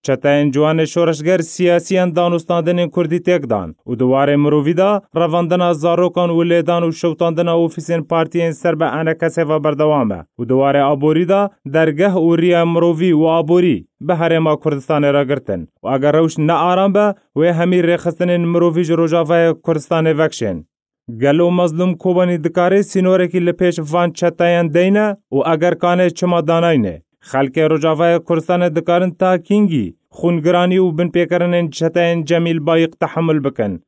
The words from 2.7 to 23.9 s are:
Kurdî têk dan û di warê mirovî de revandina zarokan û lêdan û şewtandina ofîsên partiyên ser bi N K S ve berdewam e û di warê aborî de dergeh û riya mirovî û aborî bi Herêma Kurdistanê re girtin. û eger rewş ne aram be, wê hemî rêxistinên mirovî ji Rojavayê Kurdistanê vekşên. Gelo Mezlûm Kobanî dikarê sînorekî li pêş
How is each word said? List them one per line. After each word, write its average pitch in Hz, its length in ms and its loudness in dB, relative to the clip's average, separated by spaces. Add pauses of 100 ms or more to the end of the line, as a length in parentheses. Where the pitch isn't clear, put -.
Kurdî 170 260 -2
têk 175 340 -2
dan 98 260 -4 (100)
û 120 120 -6
di 127 40 -2
warê 135 340 2
mirovî 147 400 0
de 190 140 2 (260)
revandina 170 580 0
zarokan 175 560 0
û 165 100 0 (100)
lêdan 170 380 0
û 165 40 -2
şewtandina 170 640 -2 (100)
ofîsên 165 420 -4
partiyên 165 460 -2
ser 156 280 -2
bi 165 40 0
N 160 340 -2
K 165 120 -2
S 160 180 -4
ve 156 160 -2
berdewam 147 480 0
e 90 80 -8 (180)
û 120 100 -8
di 127 40 0
warê 139 300 2 (100)
aborî 156 360 0
de 196 200 2 (180)
dergeh 160 480 0
û 170 240 2
riya 170 280 2
mirovî 170 440 2
û 160 280 2
aborî 165 480 2 (140)
bi 151 120 -4
Herêma 160 500 2
Kurdistanê 143 500 0
re 143 120 2
girtin. 107 440 -6 (160)
û 123 120 -2
eger 143 180 0
rewş 160 240 0
ne 156 140 0
aram 180 420 0
be, 208 200 2 (220)
wê 165 160 2
hemî 175 280 2
rêxistinên 175 720 0
mirovî 170 320 2
ji 160 100 0
Rojavayê 165 560 2 (100)
Kurdistanê 160 580 -2
vekşên. 104 460 -4 (540)
Gelo 147 320 2
Mezlûm 180 480 0
Kobanî 180 460 0
dikarê 175 380 2
sînorekî 185 640 0
li 175 40 2
pêş 170 420 -2